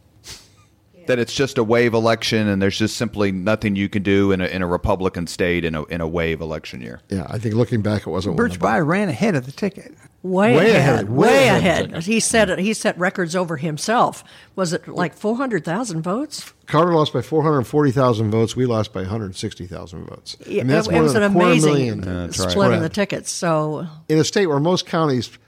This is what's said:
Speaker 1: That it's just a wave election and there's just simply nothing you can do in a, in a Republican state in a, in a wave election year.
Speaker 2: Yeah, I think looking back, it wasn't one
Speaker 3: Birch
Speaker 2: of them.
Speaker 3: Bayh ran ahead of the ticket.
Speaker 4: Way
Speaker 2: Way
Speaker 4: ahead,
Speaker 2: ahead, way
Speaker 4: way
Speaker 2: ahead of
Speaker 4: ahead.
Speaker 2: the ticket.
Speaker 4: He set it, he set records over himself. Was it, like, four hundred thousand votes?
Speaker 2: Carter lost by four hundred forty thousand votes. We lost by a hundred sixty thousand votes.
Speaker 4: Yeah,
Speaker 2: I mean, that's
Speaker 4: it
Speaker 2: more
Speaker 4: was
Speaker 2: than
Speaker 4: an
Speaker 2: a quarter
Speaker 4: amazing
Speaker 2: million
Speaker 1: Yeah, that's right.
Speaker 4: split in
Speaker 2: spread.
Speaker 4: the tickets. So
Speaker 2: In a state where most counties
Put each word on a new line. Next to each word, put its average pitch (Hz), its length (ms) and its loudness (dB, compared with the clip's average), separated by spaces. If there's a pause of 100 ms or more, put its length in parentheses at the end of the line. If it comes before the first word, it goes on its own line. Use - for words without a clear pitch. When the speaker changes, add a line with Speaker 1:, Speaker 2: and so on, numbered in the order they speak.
(1080)
Speaker 1:
That 123 120 0
it's 113 160 -4
just 135 240 -2
a 117 40 0
wave 117 300 2
election 113 540 0
and 98 120 0
there's 98 200 0
just 107 180 0
simply 104 340 -2
nothing 98 440 0
you 98 140 0
can 104 120 -2
do 98 300 4
in 92 100 0
a, 92 60 0
in 92 160 -4
a 87 40 -2
Republican 90 600 -2
state 87 360 0
in 80 120 -2
a, 76 80 -4
in 85 180 -6
a 80 60 -2
wave 82 340 -2
election 78 400 -10
year. 60 180 -14 (100)
Speaker 2:
Yeah, 78 200 -4
I 101 80 -6
think 110 160 -4
looking 117 300 0
back, 104 240 -2
it - 20 -6
wasn't 87 240 -4
one 156 40 -2 (100)
Speaker 3:
Birch 180 80 -4
Speaker 2:
of - 40 -12
them. 185 120 0
Speaker 3:
Bayh 185 160 2
ran 190 220 0
ahead 170 260 0
of 127 100 -4
the 139 60 -12
ticket. - 420 -8 (300)
Speaker 4:
Way 190 320 2
Speaker 2:
Way 190 160 6
Speaker 4:
ahead, 135 240 4
Speaker 2:
ahead, 104 140 -2
way 147 180 4
Speaker 4:
way 262 200 6
Speaker 2:
ahead 196 100 4
of - 60 2
Speaker 4:
ahead. 170 220 2
Speaker 2:
the - 40 -6
ticket. 165 160 -8
Speaker 4:
He 220 140 0
set 214 300 2
it, 180 80 -2
he 202 160 -2
set 202 240 -2
records 180 380 -2
over 170 220 -2
himself. 151 640 -2 (320)
Was 180 180 -2
it, - 140 -8
like, 170 260 -4
four 220 240 -4
hundred 233 260 -2
thousand 175 380 -4
votes? 190 500 -6 (140)
Speaker 2:
Carter 170 300 4
lost 151 180 2
by 127 80 -2
four 156 220 0
hundred 143 220 2
forty 147 260 2
thousand 113 400 2
votes. 113 240 0
We 127 100 0
lost 110 260 -2
by 95 120 -6
a - 20 -6
hundred 98 300 -6
sixty 92 320 -10
thousand 85 380 -14
votes. - 320 -18 (100)
Speaker 4:
Yeah, - 140 -4
Speaker 2:
I - 20 -2
mean, 123 100 0
that's 165 140 2
Speaker 4:
it - 60 0
Speaker 2:
more 160 100 4
Speaker 4:
was 147 100 4
Speaker 2:
than 208 80 2
Speaker 4:
an 202 80 4
Speaker 2:
a 202 60 2
quarter 175 160 6
Speaker 4:
amazing 156 200 4
Speaker 2:
million 123 280 0
Speaker 1:
Yeah, 92 140 -6 (120)
that's 85 140 -6
right. 90 100 0
Speaker 4:
split 92 220 4
in 117 80 4
Speaker 2:
spread. - 40 0
Speaker 4:
the 160 120 -2
tickets. - 360 -4
So 156 540 -2 (240)
Speaker 2:
In 156 80 4
a 151 60 6
state 202 240 2
where 143 120 2
most 175 280 0
counties 147 420 0 (180)